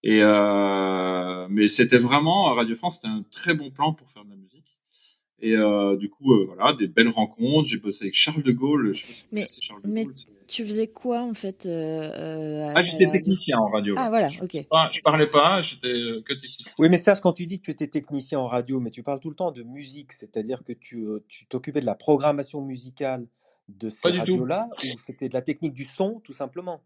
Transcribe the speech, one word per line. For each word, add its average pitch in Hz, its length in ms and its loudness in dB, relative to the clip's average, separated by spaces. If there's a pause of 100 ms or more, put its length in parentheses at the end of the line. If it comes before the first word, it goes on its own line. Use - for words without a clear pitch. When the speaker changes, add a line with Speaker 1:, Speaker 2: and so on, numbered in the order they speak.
Speaker 1:
Et, 107 160 6
euh, 95 1300 2
mais 104 200 4
c'était 120 280 6
vraiment, 147 580 4
Radio 117 200 0
France, 175 220 -6
c'était - 100 -10
un 110 240 -4
très 170 240 -2
bon 143 160 -6
plan 147 220 0
pour - 180 -14
faire 104 140 -20
de 104 60 -20
la 101 60 -20
musique. 95 400 -20 (640)
Et, 113 180 2
euh, 101 400 4
du 101 120 -6
coup, 135 240 4
euh, 101 140 6
voilà, 95 260 2
des 110 160 0
belles 113 200 6
rencontres. 120 600 2
J'ai 117 80 -4
bossé 104 300 -6
avec 95 80 -6
Charles 151 280 2
de 131 80 4
Gaulle. 127 420 2
Je - 80 -6
sais - 60 -18
pas 120 60 -18
si - 100 -18
vous - 80 -20
Speaker 2:
Mais, 214 120 -4
Speaker 1:
connaissez - 180 -10
Charles 208 220 -14
de 202 60 -6
Speaker 2:
mais 220 160 -2
Speaker 1:
Gaulle, 135 120 -10
c'est - 100 -16 (220)
Speaker 2:
tu - 160 -6
faisais 214 240 -2
quoi, 233 340 -4
en 233 120 -6
fait, 190 320 -8
euh, 160 480 -4
euh, 156 540 -6
à, 147 60 -4
Speaker 1:
Ah, 165 60 4
Speaker 2:
à 180 40 0
Speaker 1:
j'étais 175 200 0
Speaker 2:
la 165 60 0
radio ? 160 100 0
Speaker 1:
technicien 180 380 -2
en 107 120 0
radio, 101 260 -2
Speaker 2:
Ah, 262 60 -2
Speaker 1:
là. 240 60 -2
Speaker 2:
voilà, 214 200 0
Speaker 1:
Je 170 140 -10
Speaker 2:
ok. 156 260 -10
Speaker 1:
pas, 160 240 4
je - 60 -8
Speaker 2:
Ok. - 60 -12
Speaker 1:
parlais 151 240 6
pas, 160 340 4
j'étais, 131 260 -8
euh, 117 340 -4
que 139 120 -8
technicien. - 460 -16
Speaker 3:
Oui, 160 100 8
mais 180 80 6
Serge, 196 220 4
quand 180 120 4
tu 175 140 -8
dis 180 140 -8
que - 60 -16
tu - 40 -10
étais 151 160 -6
technicien 143 540 -4
en 123 80 -2
radio, 123 320 -2
mais 117 100 -4
tu 117 140 -18
parles 139 160 -6
tout 160 100 -10
le 151 60 -16
temps 175 160 -4
de 123 100 -14
musique, 135 500 -16
c'est-à-dire 113 540 -8
que 123 60 -12
tu, 117 320 -12
euh, 107 240 -8
tu - 180 -20
t'occupais 135 340 -4
de 127 60 -4
la 104 80 0
programmation 143 680 0
musicale 131 640 -8 (420)
de 104 200 -10
ces - 140 -14
Speaker 1:
Pas 175 80 2
du 180 80 -2
tout. 180 140 -2
Speaker 3:
radios-là, 180 360 -2 (160)
ou 123 140 -8
c'était 131 300 -10
de 117 60 -10
la 127 80 -2
technique 147 320 -6
du 131 100 -12
son, 208 400 -4
tout - 80 -20
simplement ? 160 540 -10